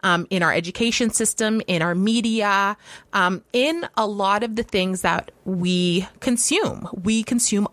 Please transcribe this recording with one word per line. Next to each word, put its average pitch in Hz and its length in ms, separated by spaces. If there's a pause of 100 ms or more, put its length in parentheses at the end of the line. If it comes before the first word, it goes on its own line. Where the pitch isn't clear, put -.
um, 175 280
in 185 120
our 160 100
education 220 580
system, 220 560
in 175 160
our 175 120
media, 208 840 (360)
um, 185 300 (100)
in 311 340 (100)
a 220 100
lot 202 360
of 226 140
the 226 60
things 185 400
that 170 280 (140)
we 180 640 (140)
consume. - 720
We 220 280
consume 214 500